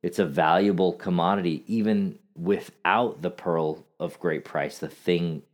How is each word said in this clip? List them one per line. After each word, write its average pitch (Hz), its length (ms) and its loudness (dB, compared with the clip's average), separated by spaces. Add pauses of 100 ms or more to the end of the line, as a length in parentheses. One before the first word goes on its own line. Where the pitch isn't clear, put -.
It's - 180 -4
a 98 60 4
valuable 87 680 4
commodity 87 720 0
even 104 500 0 (180)
without 101 840 -2
the 90 100 -4
pearl 80 540 -2 (140)
of 82 200 -8
great 78 260 -2
price, 73 340 -6
the - 80 -8
thing 85 560 -2 (100)